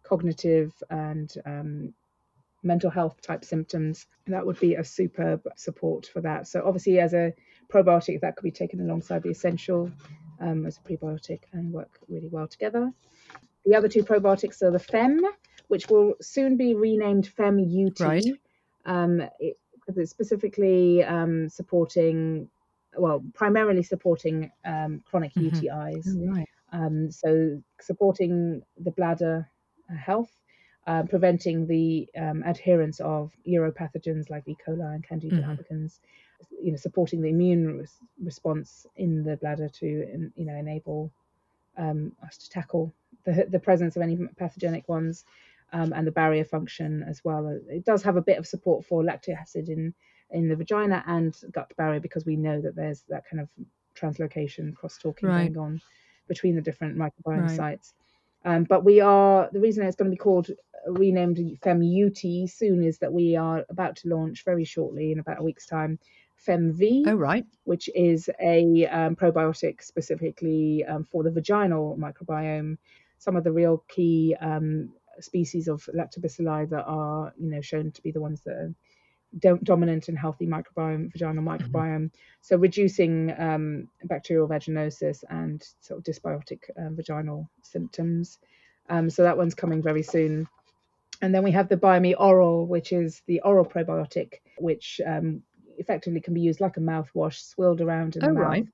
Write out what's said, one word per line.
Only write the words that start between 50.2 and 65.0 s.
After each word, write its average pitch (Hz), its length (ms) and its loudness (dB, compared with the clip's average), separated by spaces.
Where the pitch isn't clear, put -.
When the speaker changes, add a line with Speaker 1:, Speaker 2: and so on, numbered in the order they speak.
Speaker 1:
in 165 180 0
the 156 80 0
vagina 202 500 0
and 165 320 -2
gut - 240 -8
barrier, 156 240 -2
because 160 240 -8
we 156 120 -2
know 156 260 -2
that - 120 -6
there's 156 360 -8
that 156 180 -8
kind 160 120 -8
of 147 80 -10
translocation, 151 800 -6
cross-talking - 540 -6
Speaker 2:
Right. 175 240 2
Speaker 1:
going 160 120 -8
on 156 160 -6
between 175 300 0
the 156 60 -2
different 156 340 -6
microbiome 160 460 -4
Speaker 2:
Right. 165 140 0
Speaker 1:
sites. 156 380 -8
Um, 170 200 2
but 185 200 4
we 202 160 10
are, 196 520 8
the 196 80 -2
reason 208 240 2
it's 185 120 -2
gonna 190 140 0
be 180 60 -2
called, 185 340 2
uh, - 420 -12
renamed 175 720 2
Fem 170 200 4
U 185 260 4
T 180 380 -4
soon 185 360 2
is 160 160 0
that - 140 -4
we 170 240 4
are 160 320 -2
about 175 280 -4
to - 120 -8
launch 160 360 -2
very 175 200 0
shortly, 156 480 -4